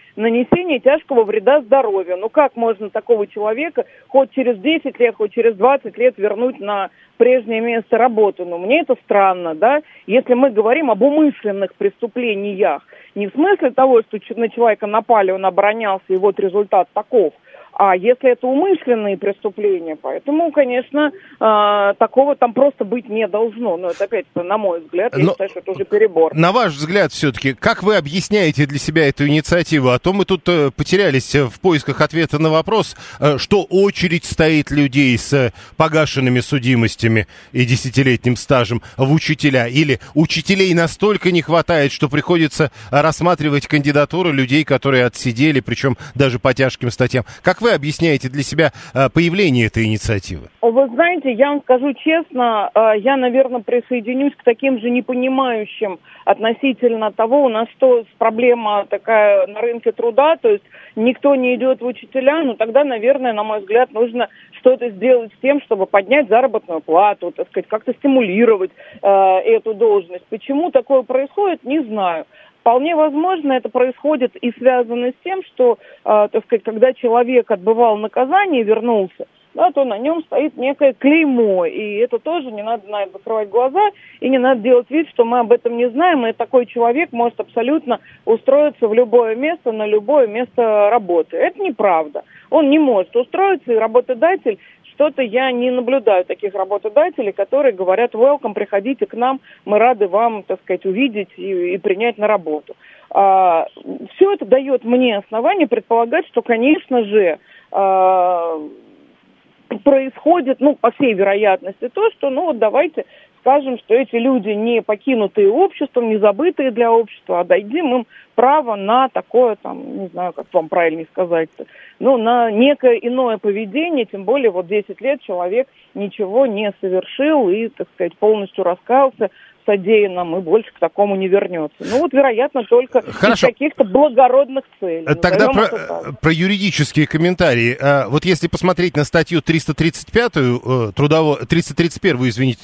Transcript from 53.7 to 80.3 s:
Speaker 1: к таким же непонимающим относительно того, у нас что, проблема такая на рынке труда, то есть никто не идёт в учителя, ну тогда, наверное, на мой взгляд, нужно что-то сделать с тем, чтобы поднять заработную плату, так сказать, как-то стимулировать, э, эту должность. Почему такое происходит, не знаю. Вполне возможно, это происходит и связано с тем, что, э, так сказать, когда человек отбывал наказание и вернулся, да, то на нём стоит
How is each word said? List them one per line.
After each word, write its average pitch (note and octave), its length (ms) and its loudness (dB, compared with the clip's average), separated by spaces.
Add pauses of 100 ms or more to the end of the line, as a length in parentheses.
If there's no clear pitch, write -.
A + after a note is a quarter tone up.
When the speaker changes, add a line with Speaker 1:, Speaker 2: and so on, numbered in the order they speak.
Speaker 1:
к - 80 -20
таким B3 360 0
же A3+ 100 -4
непонимающим B3 1120 -4 (260)
относительно A3 840 -2
того, A3+ 320 2
у B3+ 60 2
нас A3+ 180 -2 (100)
что, B3 280 2 (120)
проблема A3+ 720 0
такая G3+ 560 2
на G#3 160 -8
рынке A#3 300 -2
труда, B3+ 500 2
то A#3 80 2
есть G3+ 140 0 (320)
никто B3 400 2
не B3+ 200 0
идёт B3+ 260 0
в A#3 40 -6
учителя, C4 580 -2
ну A#3+ 120 -4
тогда, A3+ 280 0
наверное, B3+ 500 0
на G#3 100 -4
мой G#3+ 160 -4
взгляд, A3+ 320 0
нужно A#3 380 -2 (300)
что-то B3 300 2
сделать A3+ 480 0
с - 40 -20
тем, C#4 200 0
чтобы F#3+ 240 -2
поднять G#3 420 2
заработную G#3+ 540 0
плату, F3+ 500 0
так - 180 -8
сказать, F3+ 180 -6
как-то A3 260 -4
стимулировать, A3 800 2 (320)
э, G3 40 0 (380)
эту A3 300 0
должность. G3 540 0
Почему C#4 420 -4
такое B3+ 320 2
происходит, C#4+ 600 -4
не C#4+ 200 -2
знаю. F#3+ 420 -4 (360)
Вполне C4 320 2
возможно, D#4 600 0
это B3 160 -4
происходит B3+ 640 -2
и A#3+ 160 -4
связано A#3+ 560 -2
с C4 60 -4 (100)
тем, F#4+ 200 -6
что, A#3+ 340 0 (280)
э, G#3 260 4
так A3 140 -4
сказать, A3 180 -2
когда A3+ 300 0
человек A#3+ 560 0
отбывал A3 480 0
наказание C4 640 0
и G#3+ 40 -4
вернулся, A3 600 -2 (300)
да, E4+ 160 2
то C#4 140 0
на G#3+ 120 -4
нём D#4 280 -4
стоит C#4 320 -4